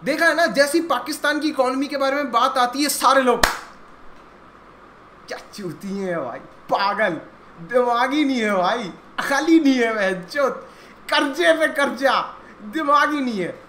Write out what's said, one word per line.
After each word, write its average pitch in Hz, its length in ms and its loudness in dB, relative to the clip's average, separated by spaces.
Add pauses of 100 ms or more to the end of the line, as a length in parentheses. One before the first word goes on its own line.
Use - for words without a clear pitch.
देखा 302 220 0
है 311 80 2
ना, 330 120 2
जैसी 285 340 2
पाकिस्तान 302 600 -4
की 302 80 -2
इकोनॉमी 269 380 -2
के 285 100 -6
बारे 269 200 0
में 277 160 -4
बात 262 260 0
आती 247 240 0
है, 294 60 0
सारे 262 340 2
लोग, 240 180 2 (1900)
"क्या - 100 -12 (160)
चूती 196 440 -10
हैं 175 260 -4
भाई, 123 140 -10
पागल, 196 720 -2 (500)
दिमाग 240 520 2
ही 302 120 2
नहीं 262 160 0
है 214 160 0
भाई, 185 360 -2 (260)
अकल 277 280 0
ही 330 140 8
नहीं 269 180 4
है 226 160 2
बहनचोद, 202 580 -2 (600)
कर्जे 311 400 2
पे 311 160 2
कर्जा, 254 680 0 (280)
दिमाग 294 500 2
ही 294 80 -2
नहीं 233 200 -4
है।" 160 280 -6